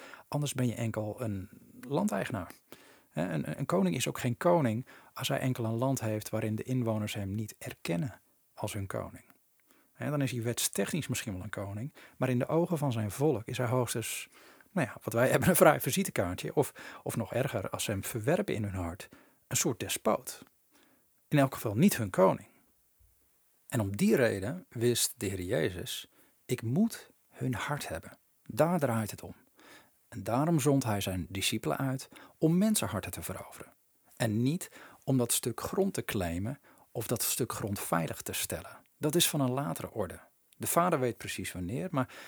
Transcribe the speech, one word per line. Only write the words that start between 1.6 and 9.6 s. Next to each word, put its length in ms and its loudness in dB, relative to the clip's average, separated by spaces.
landeigenaar. 720 -2
Hè, 180 -2
een, 300 -4
een 80 -4
koning 300 2
is 120 -2
ook 100 -6
geen 180 0
koning 500 2
als 140 -6
hij 100 0
enkel 260 0
een 140 -2
land 220 0
heeft 280 -2
waarin 260 0
de 80 -4
inwoners 520 0
hem 200 -4
niet 240 -6
erkennen 640 -6
als 180 -6
hun 140 -6
koning. 380 -8